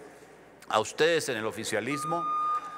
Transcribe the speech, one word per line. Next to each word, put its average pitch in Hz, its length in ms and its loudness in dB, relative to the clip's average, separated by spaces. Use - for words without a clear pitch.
a 104 100 4
ustedes 151 500 2
en 123 80 0
el 107 100 -2
oficialismo 117 800 -2